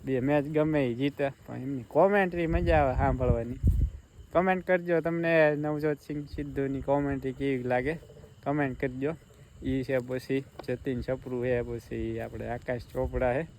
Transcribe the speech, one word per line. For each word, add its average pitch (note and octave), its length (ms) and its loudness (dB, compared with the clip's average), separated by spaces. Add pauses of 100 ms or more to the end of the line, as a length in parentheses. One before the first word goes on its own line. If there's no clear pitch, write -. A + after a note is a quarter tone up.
બે C3 160 0
મેચ C#3+ 240 2
ગમે D3+ 420 2
એ A#2+ 80 0
જીતે, C#3 380 -2 (140)
પણ A#2+ 100 -10
એમની C3 260 -6
કોમેન્ટ્રી F3 640 2
મજા E3 360 2
આવે C3 140 2
સાંભળવાની. B2+ 580 2 (800)
કોમેન્ટ F#3 340 2
કરજો F3 340 2
તમને E3 560 4
નવજોત D3+ 440 -2
સિંહ D3 260 -8
સિદ્ધુની C#3 540 -4
કોમેન્ટ્રી C#3 520 0
કેવી C3+ 300 -2
લાગે, B2+ 320 0 (500)
કોમેન્ટ C#3 360 -2
કરજો. C3+ 340 -2 (480)
ઈ C3 200 0
છે C3 160 0
પછી B2+ 460 -2 (240)
જતીન B2 340 -4
છપરું B2+ 420 -4
છે, B2 180 0
પછી A2+ 580 -6
આપણે A2+ 280 -8
આકાશ A#2+ 320 -6 (120)
ચોપડા C3 400 0
છે D#3 140 0 (120)